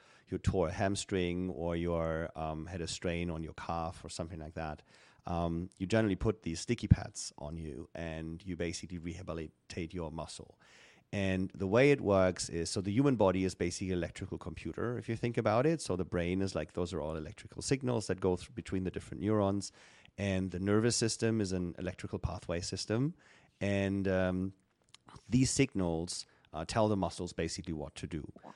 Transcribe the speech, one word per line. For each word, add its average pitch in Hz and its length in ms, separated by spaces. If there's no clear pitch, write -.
you 92 80
tore 87 300
a 85 40
hamstring 92 800
or 85 260
your, 82 600
um, 78 320
had 87 140
a 87 60
strain 87 440
on 80 100
your 80 120
calf 85 520
or 82 40
something 85 280
like 80 160
that, 78 300
um, 85 500
you 92 100
generally 110 280
put - 280
these 82 160
sticky - 280
pads - 500
on 76 200
you 80 380
and 82 500
you 90 100
basically 87 420
rehabilitate 85 960
your 82 180
muscle. - 460
And 95 440
the 95 120
way 123 240
it 139 100
works 92 480
is, 82 200
so 104 120
the 98 100
human 135 240
body 95 300
is 90 100
basically 92 360
an 90 80
electrical 85 380
computer, 110 600
if 110 100
you 113 80
think 120 220
about 113 280
it. 160 160
So 92 140
the 90 80
brain 90 380
is 95 140
like, 78 180
those 90 200
are 82 60
all 78 160
electrical - 460
signals 127 460
that 92 120
go 92 160
through - 200
between - 280
the 90 80
different - 320
neurons. 101 480
And 95 340
the 90 80
nervous 107 360
system 113 460
is 92 100
an 90 260
electrical 90 420
pathway 85 420
system. 117 520
And, 98 460
um, 92 460
these 127 220
signals, 90 720
uh, 78 120
tell 110 220
the 107 80
muscles 90 380
basically 85 400
what 71 220
to - 120
do. 73 240